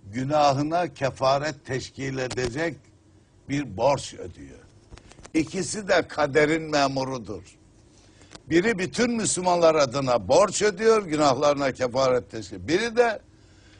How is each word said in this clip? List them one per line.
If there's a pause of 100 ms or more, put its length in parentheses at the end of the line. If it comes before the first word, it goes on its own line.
(120)
günahına
kefaret
teşkil
edecek (720)
bir
borç
ödüyor. (760)
İkisi
de
kaderin
memurudur. (1080)
Biri
bütün
Müslümanlar
adına
borç
ödüyor,
günahlarına
kefaret
teşkil.
Biri
de (600)